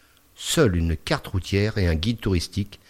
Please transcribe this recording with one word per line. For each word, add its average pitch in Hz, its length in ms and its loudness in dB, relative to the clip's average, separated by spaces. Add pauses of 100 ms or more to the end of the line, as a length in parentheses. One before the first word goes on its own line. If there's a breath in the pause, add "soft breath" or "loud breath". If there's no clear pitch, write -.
(360 soft breath)
Seule 101 420 2
une 82 180 2
carte - 320 -4
routière 101 500 -2
et 95 80 2
un 82 100 4
guide 107 260 -2
touristique 98 580 -2 (100)